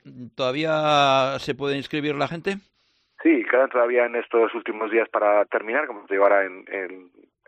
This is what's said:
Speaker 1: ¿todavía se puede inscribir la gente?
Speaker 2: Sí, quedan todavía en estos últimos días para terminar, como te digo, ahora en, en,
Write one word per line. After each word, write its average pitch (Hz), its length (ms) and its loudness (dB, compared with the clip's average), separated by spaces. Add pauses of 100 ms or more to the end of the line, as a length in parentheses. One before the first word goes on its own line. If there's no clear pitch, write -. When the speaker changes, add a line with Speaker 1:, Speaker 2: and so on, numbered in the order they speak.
(340)
Speaker 1:
¿todavía 143 1040 2
se 135 160 -6
puede 139 220 -4
inscribir 147 400 -4
la 143 100 -2
gente? 170 300 -6 (640)
Speaker 2:
Sí, 151 280 4
quedan 127 180 4
todavía 120 380 2
en 120 100 -6
estos 113 380 0
últimos 107 360 -6
días 110 180 0
para 104 360 2
terminar, 120 420 -4
como 101 200 -14
te 98 80 -4
digo, 98 100 4
ahora 101 200 4
en, 92 280 -10
en, 92 380 -12 (380)